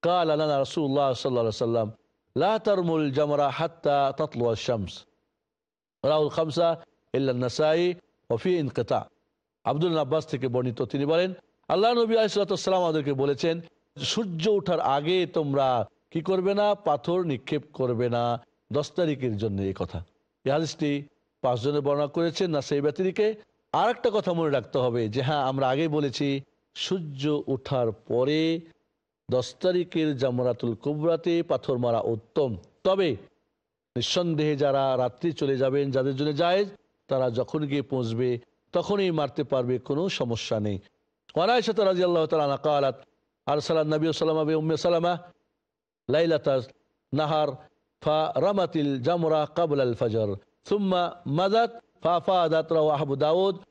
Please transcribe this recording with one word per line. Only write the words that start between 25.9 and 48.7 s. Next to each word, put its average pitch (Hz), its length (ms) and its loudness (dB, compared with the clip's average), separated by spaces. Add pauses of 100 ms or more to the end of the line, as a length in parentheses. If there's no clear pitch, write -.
সূর্য 151 720 -4
ওঠার 127 440 -2
পরে 151 680 0 (720)
দশ 123 280 -2
তারিখের 165 580 0
জামরাতুল 123 580 -2
কুবরাতে 165 680 -2
পাথর 135 340 -2
মারা 117 240 0
উত্তম। 117 560 -2 (260)
তবে 190 280 2 (840)
নিঃসন্দেহে 151 600 0
যারা 135 420 2
রাত্রি 127 360 -2
চলে 139 240 0
যাবেন, 135 340 0
যাদের 135 240 0
জন্য 147 200 -2
জায়েজ, 180 340 2 (380)
তারা 131 220 0
যখন 127 360 -2
গিয়ে 139 160 -2
পৌঁছবে 123 580 -2 (320)
তখনই 185 400 0
মারতে 151 320 -2
পারবে, 127 360 -2
কোনো 151 300 -4
সমস্যা 117 500 -4
নেই। 104 200 -2 (560)
ওয়ান 175 140 2
আয়েশা 226 280 2
রাদিয়াল্লাহু 180 500 4
তাআলা 160 160 2
আনহা 139 140 0
ক্বালাত, 139 460 0 (420)
আরসালান 151 420 0
নবী 156 240 0
সাল্লাল্লাহু 156 480 0
আলাইহি 156 80 -2
ওয়া 160 100 0
সাল্লাম 170 400 2 (920)
লাইলাতাল 147 520 2 (520)
নাহার 151 340 0 (540)
ফারামাতিল 156 1000 0